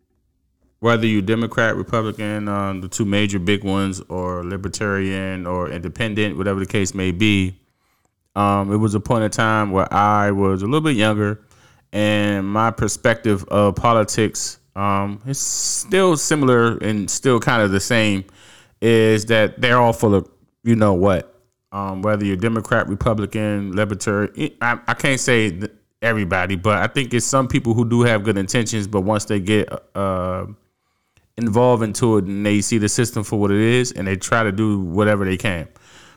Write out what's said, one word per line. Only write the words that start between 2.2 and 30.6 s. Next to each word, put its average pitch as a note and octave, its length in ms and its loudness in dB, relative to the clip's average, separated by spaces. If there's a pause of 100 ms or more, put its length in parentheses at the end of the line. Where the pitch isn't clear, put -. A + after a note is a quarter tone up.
um, G2 340 -4
the F#2 60 -10
two G#2+ 180 -4
major G2+ 360 0
big G2+ 240 0
ones, G2 380 -2
or F2+ 420 -6
Libertarian F#2+ 1000 -4
or F2+ 240 -4
Independent, F#2 680 -4
whatever G2 220 -2
the F#2 60 -4
case G2 280 -2
may F#2 160 -2
be, F#2+ 480 2 (800)
um, G#2 360 2
it G#2+ 40 0
was G#2+ 180 0
a G#2 60 0
point A2+ 240 -2
in G#2 80 -2
time A2 400 0
where F#2+ 200 0
I G#2 380 2
was G2 320 0
a G2+ 40 -4
little C#3+ 140 0
bit D#3 140 0
younger, G#2+ 500 0 (480)
and G#2 540 0
my A2 240 2
perspective A2 760 -2
of G2+ 260 2
politics, - 840 0 (160)
um, G2+ 500 -2
is C3+ 140 -6
still - 760 0
similar B2+ 640 2
and G2+ 320 -4
still B2 300 0
kind A#2+ 200 0
of G#2 120 2
the G2 80 2
same, G#2+ 440 0 (560)
is A2 460 4
that A2 340 2
they're B2 180 4
all A#2+ 140 4
full A2 220 2
of F#2+ 160 0 (320)
you A#2 140 4
know G#2 180 4
what. F#2 480 0 (300)
Um, F#2+ 300 -8
whether G#2 220 0
you're G2 120 0
Democrat, A2+ 500 -2
Republican, G#2 880 -2
Libertarian, G#2 840 -2
I, A#2+ 260 0
I A#2 80 0
can't C3+ 240 0
say A2+ 320 2
th-, F2+ 220 -8 (300)
everybody, G2 520 0
but G2 240 0
I F#2+ 80 0
think B2 260 -4
it's A#2+ 140 0
some C3 220 2
people A#2+ 260 0
who A#2 100 2
do A#2+ 180 2
have A2+ 200 4
good G2+ 160 0
intentions, G#2 480 -2
but G2+ 140 0
once G#2 240 0
they G#2 160 -2
get, G2+ 280 2 (280)
uh, F#2 500 -4 (880)